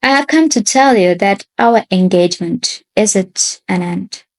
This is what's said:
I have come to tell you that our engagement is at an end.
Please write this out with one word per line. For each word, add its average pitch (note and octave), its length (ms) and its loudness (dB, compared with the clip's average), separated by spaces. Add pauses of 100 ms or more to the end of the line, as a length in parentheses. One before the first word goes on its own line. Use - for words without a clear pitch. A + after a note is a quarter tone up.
I B3+ 80 0
have C#4 160 2
come D#4+ 240 2
to - 120 -2
tell C4+ 340 2
you F3+ 200 4
that G3 300 -2 (120)
our A#3 320 2
engagement F3+ 920 -2 (120)
is G#3 220 0
at - 520 -6
an F3+ 140 -2
end. F3+ 420 -10 (140)